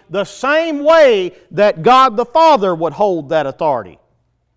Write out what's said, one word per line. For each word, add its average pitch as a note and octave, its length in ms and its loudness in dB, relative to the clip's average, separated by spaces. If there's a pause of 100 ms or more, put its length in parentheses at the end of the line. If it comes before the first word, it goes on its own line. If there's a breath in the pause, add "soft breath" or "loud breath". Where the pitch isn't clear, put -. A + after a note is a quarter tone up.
the F#3+ 140 -6
same D4+ 600 -4
way C4 500 2 (180 soft breath)
that F#3 320 -2
God B3+ 340 4
the A#3+ 80 -4
Father C4 480 2
would D#3+ 200 -6
hold E3 360 -4
that D#3 160 -2
authority. C3 540 -6 (580)